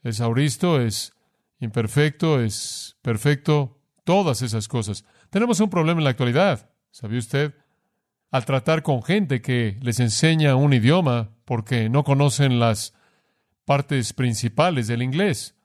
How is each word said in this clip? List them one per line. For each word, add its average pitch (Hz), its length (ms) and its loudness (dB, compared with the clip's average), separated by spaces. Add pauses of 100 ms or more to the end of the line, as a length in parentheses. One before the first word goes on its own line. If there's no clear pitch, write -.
¿Es 117 180 -4
auristo? 139 580 0
¿Es 113 340 -4 (460)
imperfecto? 139 800 0
¿Es - 600 -6
perfecto? 143 800 0 (220)
Todas 175 380 2
esas 113 260 -4
cosas. 104 380 -6 (260)
Tenemos 214 280 0
un 214 100 2
problema 165 300 0
en 156 40 0
la 139 80 2
actualidad. 135 580 0 (220)
¿Sabía 113 280 -8
usted? 143 360 -4 (760)
Al 127 140 -2
tratar 151 380 0
con 131 180 -2
gente 160 400 -2
que 117 400 -2
les 120 180 -4
enseña 147 560 2
un 143 180 4
idioma 123 580 2 (140)
porque 113 440 -2
no 143 140 2
conocen 135 560 2
las 113 340 0 (720)
partes 139 480 0
principales 123 760 0
del 117 140 -2
inglés. 139 640 -2